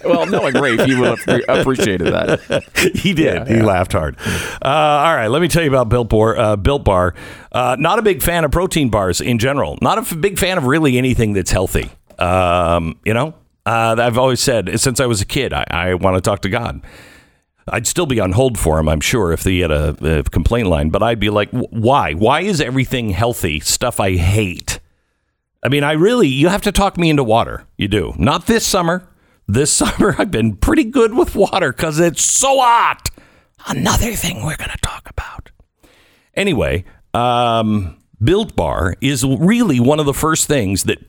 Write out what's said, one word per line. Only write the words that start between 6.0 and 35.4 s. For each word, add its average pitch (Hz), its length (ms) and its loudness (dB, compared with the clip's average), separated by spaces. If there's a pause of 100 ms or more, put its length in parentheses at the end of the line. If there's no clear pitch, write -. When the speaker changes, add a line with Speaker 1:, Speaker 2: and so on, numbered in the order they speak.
Speaker 2:
Bar. 110 300 4
Uh, 107 180 2
Built 120 280 0
Bar. 90 300 2 (380)
Uh, 123 260 0
not 170 200 2
a 233 40 0
big 185 200 0
fan 170 220 0
of 139 80 0
protein 170 360 0
bars 95 320 0
in 117 180 -2
general. 117 440 -2
Not 190 160 2
a 240 40 -4
f-, 170 160 -8
big 190 200 -2
fan 185 200 0
of 143 60 -2
really 139 320 2
anything 120 380 2
that's 92 160 -2
healthy. 90 400 -2 (300)
Um, 87 840 0
you 107 80 -2
know, 143 220 -2 (320)
uh, 113 320 0
I've 120 180 2
always 127 240 2
said, 104 400 0
since 131 200 0
I 131 60 2
was 110 140 0
a 98 60 -4
kid, 113 260 -4
I, 69 180 -4
I 92 240 -2
wanna 92 280 0
talk 101 200 -2
to 98 60 -4
God. 117 320 -6 (880)
I'd 113 200 -4
still 175 180 -2
be 123 140 0
on 95 120 0
hold 120 280 2
for 78 180 2
him, 78 100 2
I'm 78 120 0
sure, 92 320 0
if 80 100 -2
he 95 180 2
had 80 120 0
a, 76 480 0
a - 20 -4
complaint 113 460 0
line. 78 220 0
But 98 120 0
I'd 117 160 0
be 104 120 0
like, 104 200 0
"Wh-, - 220 -6
why? 113 420 2
Why 120 280 2
is 190 180 -2
everything 127 500 -2
healthy 90 480 -2
stuff - 400 -2
I 98 140 2
hate?" 92 640 0 (920)
I - 20 0
mean, 143 140 0
I 147 120 0
really, 196 340 4
you 135 180 2
have 196 160 0
to 208 80 0
talk 190 260 0
me 170 140 2
into 143 140 2
water. 107 420 0 (100)
You 98 120 -4
do. 82 280 -2
Not 139 300 0
this 226 180 2
summer. 180 440 -2 (400)
This 131 240 0
<laughs> - 80 0
summer, 208 360 2
I've 202 140 -2
been 113 240 0
pretty 311 300 2
good 226 300 2
with - 200 0
water 180 380 0
'cause 156 260 -2
it's 170 240 0
so 269 380 2
hot. 226 500 2 (560)
Another - 460 -2
thing 180 320 -6
we're 151 120 -6
gonna - 240 -10
talk - 300 -8
about. - 400 -14 (840)